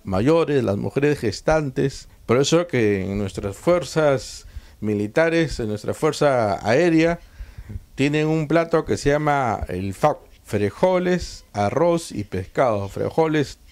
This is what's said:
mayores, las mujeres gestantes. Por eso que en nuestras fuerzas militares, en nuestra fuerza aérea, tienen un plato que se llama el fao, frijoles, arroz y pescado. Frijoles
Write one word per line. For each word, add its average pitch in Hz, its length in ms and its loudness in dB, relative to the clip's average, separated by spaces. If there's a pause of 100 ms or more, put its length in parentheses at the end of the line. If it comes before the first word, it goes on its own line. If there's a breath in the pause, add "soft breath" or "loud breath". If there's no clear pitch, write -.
mayores, 139 580 2
las 101 140 0
mujeres 139 420 0
gestantes. 139 920 -2 (180 soft breath)
Por 113 100 2
eso 190 320 2
que 101 420 2
en 98 80 -2
nuestras 101 380 -6
fuerzas 156 920 0 (340 soft breath)
militares, 135 800 0
en 117 100 -4
nuestra 104 260 -6
fuerza 131 680 0
aérea, 165 540 4 (760 loud breath)
tienen 151 320 2
un 156 180 0
plato 165 380 2
que 104 120 -2
se 143 140 0
llama 143 580 0
el 95 260 -6
fao, - 280 0 (220)
frijoles, 180 1080 0
arroz 165 600 0
y 110 100 -6
pescado. 101 640 -2
Frijoles 151 720 -2 (140)